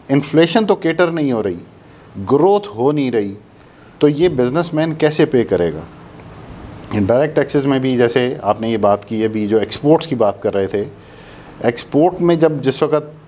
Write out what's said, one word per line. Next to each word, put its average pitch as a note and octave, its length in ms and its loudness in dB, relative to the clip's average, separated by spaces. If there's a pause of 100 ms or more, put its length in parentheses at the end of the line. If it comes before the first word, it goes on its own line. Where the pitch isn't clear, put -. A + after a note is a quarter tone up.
(120)
इन्फ्लेशन D#3+ 540 2
तो G3 100 2
केटर E3 360 0
नहीं D3+ 200 -2
हो A2+ 100 -2
रही, F#2+ 160 -4 (600)
ग्रोथ D#3+ 500 2 (100)
हो B2+ 140 2
नहीं C#3 200 -2
रही, G#2 260 -4 (640)
तो D3 60 4
ये D3+ 220 2
बिजनेसमैन D#3 640 -2
कैसे D3+ 320 2
पे A#2+ 180 0
करेगा? E2 400 -2 (1120)
डायरेक्ट A#2+ 400 2
टैक्सेस C#3 300 0
में C3+ 160 2
भी C3 160 0
जैसे B2 460 2
आपने A2 280 -2
ये A2+ 60 0
बात G2+ 280 2
की, A2 180 -4
अभी G#2+ 240 -2
जो A2 120 2
एक्सपोर्ट्स D3 480 0
की C3+ 80 -4
बात G#2+ 280 0
कर G#2 100 -2
रहे G2 140 0
थे, G#2 200 -4 (800)
एक्सपोर्ट D3+ 560 0
में E3+ 180 2
जब D3+ 220 2
जिस C3 220 0
वक्त D3+ 300 -2 (140)